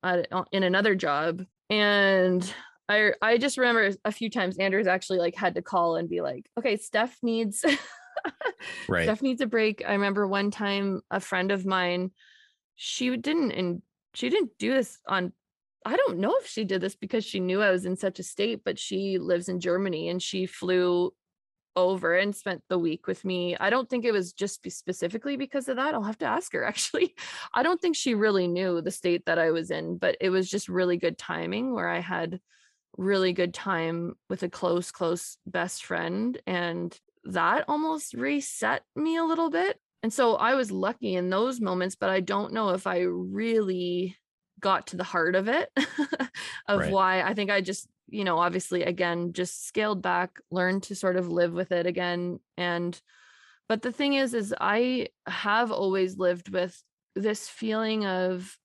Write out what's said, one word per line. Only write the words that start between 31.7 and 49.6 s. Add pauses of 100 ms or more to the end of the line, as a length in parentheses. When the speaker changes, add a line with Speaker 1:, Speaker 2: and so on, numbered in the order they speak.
Speaker 1:
where
I
had (560)
really
good
time (140)
with
a
close,
close (100)
best
friend. (100)
And (260)
that
almost
reset (140)
me
a
little
bit. (240)
And
so
I
was
lucky
in
those
moments,
but
I
don't
know
if
I
really (420)
got
to
the
heart
of
it,
<laughs>
of
Speaker 2:
Right.
Speaker 1:
why.
I
think
I
just, (200)
you
know,
obviously,
again,
just